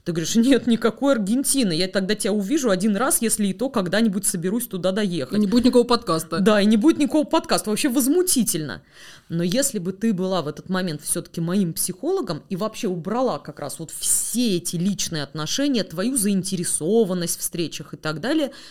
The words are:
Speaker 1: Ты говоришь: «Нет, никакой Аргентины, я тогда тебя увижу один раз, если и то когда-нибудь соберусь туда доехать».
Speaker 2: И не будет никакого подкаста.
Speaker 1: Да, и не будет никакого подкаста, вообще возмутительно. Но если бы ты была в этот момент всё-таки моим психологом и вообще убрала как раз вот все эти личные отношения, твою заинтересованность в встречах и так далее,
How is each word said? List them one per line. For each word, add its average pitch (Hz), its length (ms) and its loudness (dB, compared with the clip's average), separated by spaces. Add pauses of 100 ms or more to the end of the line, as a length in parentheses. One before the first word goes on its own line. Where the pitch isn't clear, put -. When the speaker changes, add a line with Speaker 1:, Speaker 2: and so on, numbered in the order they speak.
Speaker 1:
Ты 175 80 -4
говоришь: 160 240 -2
«Нет, 233 320 4
никакой 226 460 2
Аргентины, 233 600 0
я 175 140 0
тогда 190 260 0
тебя 208 200 -2
увижу 220 360 0
один 196 260 2
раз, 269 280 0
если 214 240 0
и 190 60 0
то 233 160 -4
когда-нибудь 202 580 0
соберусь 190 400 -2
туда 185 240 -2
доехать». 180 440 -2
Speaker 2:
И 214 60 4
не 208 60 2
будет 240 180 4
никакого 240 220 6
подкаста. 170 540 -2
Speaker 1:
Да, 208 200 6
и 202 60 6
не 220 100 6
будет 277 220 4
никакого 302 260 2
подкаста, 226 460 0
вообще 254 180 0
возмутительно. 240 920 0 (460)
Но 170 120 -2
если 208 380 0
бы 180 140 -4
ты 214 200 0
была 185 300 -2
в 135 40 -8
этот - 220 -10
момент 180 320 -4
всё-таки - 400 -6
моим 175 320 0
психологом 262 760 -4
и 196 40 -4
вообще 214 320 -6
убрала 185 520 -2
как 147 200 -14
раз 143 200 -10
вот 160 100 -12
все - 680 0
эти 170 180 -6
личные 170 480 -2
отношения, 202 600 -2
твою 170 200 -6 (140)
заинтересованность 185 1200 0
в - 20 -16
встречах - 540 -8
и 147 40 -12
так 156 220 -6
далее, 277 320 0 (200)